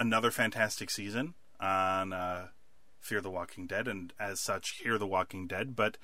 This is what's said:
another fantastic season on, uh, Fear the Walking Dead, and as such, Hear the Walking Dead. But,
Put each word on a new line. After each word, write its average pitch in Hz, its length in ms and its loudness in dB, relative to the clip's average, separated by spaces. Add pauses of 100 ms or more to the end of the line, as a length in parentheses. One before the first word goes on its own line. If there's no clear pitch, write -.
another 113 320 6
fantastic 110 580 2
season 113 440 -4 (260)
on, 95 520 4
uh, 90 360 -4 (500)
Fear 104 220 -2
the 95 100 -4
Walking 90 360 -6
Dead, 101 220 0
and 95 300 -6
as 101 220 -4
such, - 420 -4
Hear 113 160 4
the 101 100 0
Walking 92 400 0
Dead. 110 260 -2
But, 107 300 4